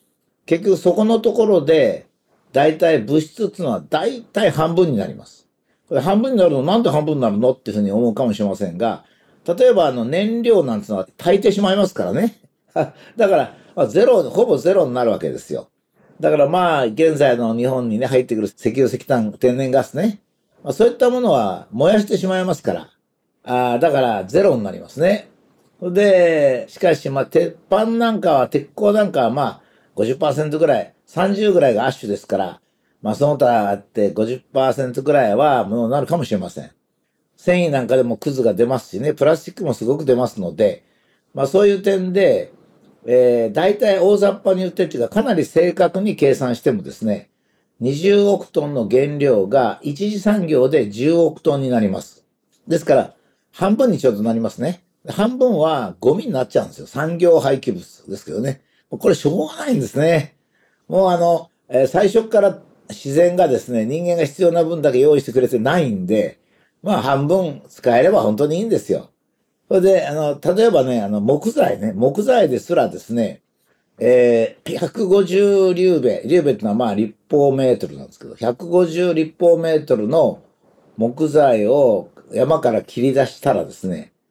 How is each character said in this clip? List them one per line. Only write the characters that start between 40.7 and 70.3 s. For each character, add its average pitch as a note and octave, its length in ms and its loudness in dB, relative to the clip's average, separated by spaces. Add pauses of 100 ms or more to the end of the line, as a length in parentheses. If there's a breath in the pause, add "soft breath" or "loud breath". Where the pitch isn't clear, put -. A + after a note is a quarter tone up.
ま C3+ 100 -4
あ、 C3+ 40 -2
そ G3 180 2
う - 20 6
い G3+ 60 4
う F#3+ 80 -4
点 F#3+ 320 -2
で、 E3+ 400 0 (520)
え A#2+ 460 2
ー、 - 20 -12
大 F#3+ 240 0
体 G3+ 220 0
大 G3 160 4
雑 G3 200 2
把 G3 180 0
に F#3 80 -2
言 F#3 80 -4
っ - 20 -10
て F3+ 140 -2
っ - 20 -10
て D3 80 -12
い B2+ 60 -6
う - 20 0
か、 A2+ 60 -4
か A3 140 -2
な B3 100 -2
り D#3+ 100 0
正 E3+ 300 0
確 F3+ 260 0
に G3 160 -2
計 C#3 200 2
算 B2 200 -4
し - 60 -16
て C#3 100 0
も G#2 100 -4
で C#2 100 -14
す - 140 -10
ね、 G#2 240 -4 (520)
二 C3+ 140 -2
十 G3+ 260 2
億 G3+ 260 0
ト D3+ 200 -4
ン D3 60 -8
の A#2+ 160 -4
原 C#3+ 280 0
料 A#2+ 300 2
が A#2+ 360 0
一 D3+ 260 -6
次 G#3 100 -6
産 G#3 280 0
業 C3 220 2
で C3 200 0
十 A#2+ 240 -2
億 D#3+ 280 2
ト C#3+ 160 0
ン C3+ 40 -4
に C3 80 -4
な A#2+ 100 0
り G#2 100 0
ま F2+ 120 -6
す。 - 240 -20 (420)
で E3 120 -2
す - 60 -10
か C#3+ 100 2
ら、 A2 180 0 (380)
半 G3+ 240 0
分 B3 160 2
に D#3 80 -2
ち C3+ 80 0
ょ A#2 40 4
う G2+ 40 -4
ど G2+ 80 -6
な A#2 100 -2
り A2+ 60 -2
ま A2 100 -4
す - 120 -12
ね。 E3 220 -6 (260)
半 A3+ 280 -4
分 B3+ 200 2
は C#3 420 -2
ゴ C3+ 160 2
ミ C4 100 -8
に A#3+ 60 -6
な C3 140 -2
っ - 20 -20
ち - 120 0
ゃ - 40 -2
う - 20 -8
ん - 40 -16
で - 60 -20
す - 40 -20
よ。 - 80 -18
産 D#3+ 300 -6
業 E3 240 4
廃 C3+ 180 0
棄 A#2 140 -6
物 - 360 -16
で G2 60 -8
す G2+ 100 -18
け - 60 -14
ど F2+ 80 -6
ね。 C#3 220 -6 (280)
こ G3+ 200 -2
れ F3 60 2
し - 100 -8
ょ F#3+ 200 -2
う - 40 -12
が D4+ 160 -12
な D4 40 -6
い B3 60 0
ん C#3+ 60 -2
で G#2+ 60 -6
す - 120 -6
ね。 D#3 380 0 (500)
も F#3 200 2
う - 20 2
あ F3+ 80 0
の、 E3+ 320 0 (180)
え C3 160 2
ー、 B2+ 40 0
最 G3 200 0
初 A3 220 0
か G#3 120 2
ら - 200 0 (280)
自 - 240 -10
然 F3 220 4
が F3+ 120 4
で B2 120 0
す - 120 -10
ね、 A2 140 -2
人 D#3 180 -6
間 F3 120 0
が E3 100 0
必 C#3+ 180 -4
要 E3+ 80 4
な E3+ 120 2
分 E3 180 -4
だ C#3+ 100 2
け B2 80 2
用 D3 180 6
意 C#3 40 0
し - 40 -12
て C3 80 -10
く C3 80 2
れ B2 60 2
て B2 120 0
な C#3+ 200 0
い C#3+ 100 0
ん F#2 160 -4
で、 G2 340 -2 (420)
ま F3+ 180 -2
あ、 - 20 -4
半 C#3 260 0
分 E3+ 420 -2
使 B2 280 0
え C3 60 6
れ F3+ 80 6
ば G3+ 100 2
本 G#2+ 140 0
当 C#3+ 120 0
に D#3 100 -2
い G3 40 -4
い - 20 -4
ん A#3 60 -4
で G3+ 100 2
す - 120 -6
よ。 - 180 -4 (600)
そ - 60 0
れ F#3+ 60 4
で、 F#3+ 240 4
あ C#3+ 80 -6
の、 D3 280 -2